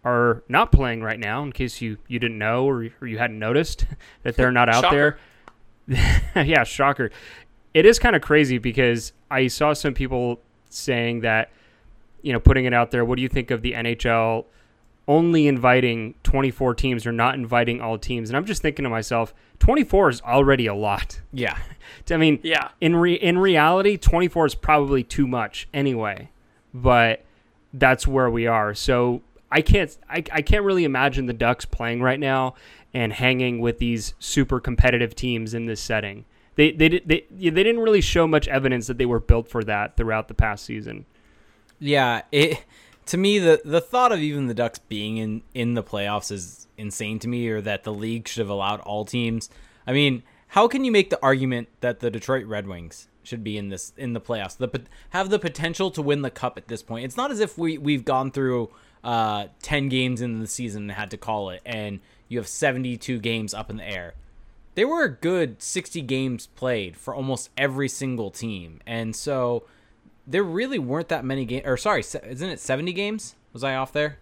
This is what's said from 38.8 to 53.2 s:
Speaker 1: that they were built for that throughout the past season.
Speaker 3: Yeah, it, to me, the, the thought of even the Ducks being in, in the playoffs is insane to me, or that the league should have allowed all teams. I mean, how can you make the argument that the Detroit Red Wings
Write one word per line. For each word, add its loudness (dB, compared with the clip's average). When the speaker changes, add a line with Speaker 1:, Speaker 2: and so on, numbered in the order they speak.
Speaker 1:
that -6
they 0
were 0
built 4
for -4
that -4
throughout -2
the -16
past -2
season. -12
Speaker 3:
Yeah, 0
it, 2
to -4
me, 2
the, 6
the 0
thought 2
of 0
even -2
the -4
Ducks -4
being -8
in, -6
in -2
the -4
playoffs -6
is -14
insane -8
to -8
me, -4
or -4
that -6
the -8
league -8
should -8
have -4
allowed -4
all -8
teams. -4
I -6
mean, 0
how 4
can -2
you 0
make 2
the -2
argument 0
that -2
the -4
Detroit -4
Red -8
Wings -16